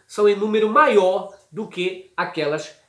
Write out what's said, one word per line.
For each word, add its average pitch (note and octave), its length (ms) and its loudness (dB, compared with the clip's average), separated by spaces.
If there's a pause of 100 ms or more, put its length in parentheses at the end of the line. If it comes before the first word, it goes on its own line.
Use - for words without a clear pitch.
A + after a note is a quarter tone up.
são G#3 220 0
em G3+ 80 4
número G#3+ 320 0
maior G#3 680 2 (180)
do F#3+ 160 -10
que F#3 480 -8
aquelas D3+ 580 -6 (140)